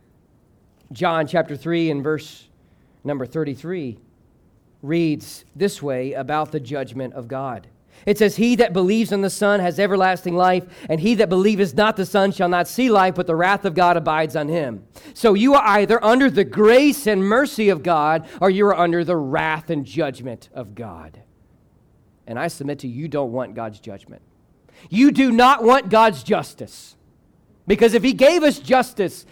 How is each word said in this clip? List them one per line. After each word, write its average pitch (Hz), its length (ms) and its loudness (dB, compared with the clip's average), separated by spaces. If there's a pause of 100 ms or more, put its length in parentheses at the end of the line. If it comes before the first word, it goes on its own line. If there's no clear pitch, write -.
(920)
John 160 340 -2
chapter 160 300 -4
three 165 340 -2
and 143 120 -4
verse - 460 -8 (540)
number 135 220 -6
thirty-three 143 760 -8 (840)
reads 156 640 -4 (100)
this 196 260 -4
way 135 300 -6
about 147 400 -6
the 156 80 -4
judgment 131 540 -10
of 120 140 -14
God. 131 400 -10 (360)
It 208 140 -2
says, 202 180 2
"He 233 200 2
that 185 180 2
believes 196 360 0
in 196 120 -2
the 196 80 -2
Son 208 300 0
has 175 180 -4
everlasting 185 580 0
life, 180 280 2 (240)
and 156 120 -2
he 220 140 2
that 196 160 2
believeth 190 440 0
not 214 220 2
the 190 80 -4
Son 196 260 0
shall 180 180 -2
not 175 200 0
see 247 220 0
life, 185 240 4
but 175 120 -4
the 165 100 0
wrath 190 280 0
of 180 100 -4
God 175 220 4
abides 156 400 -2
on 151 120 -4
him." 135 360 -6 (300)
So 226 180 2
you 240 220 4
are 254 100 4
either 208 400 2
under 254 260 4
the 196 140 0
grace 240 640 4
and 196 180 0
mercy 220 460 0
of 156 120 0
God, 160 440 0 (140)
or 196 100 4
you 196 160 2
are 190 100 2
under 170 260 2
the 170 140 -2
wrath 156 540 -4
and 147 160 -4
judgment 127 680 -8
of 107 220 -16
God. 82 480 -18 (1040)
And 117 120 -10
I 160 100 -6
submit 143 320 -10
to 135 80 -12
you, 123 140 -12
you 165 60 -10
don't 135 240 -6
want 120 220 -8
God's 110 260 -12
judgment. 101 400 -20 (680)
You 254 200 6
do 262 220 2
not 247 320 4
want 247 240 4
God's 214 340 4
justice. - 720 -8 (720)
Because 208 280 2
if 214 80 2
he 254 100 2
gave 302 300 4
us 294 160 2
justice, - 720 -2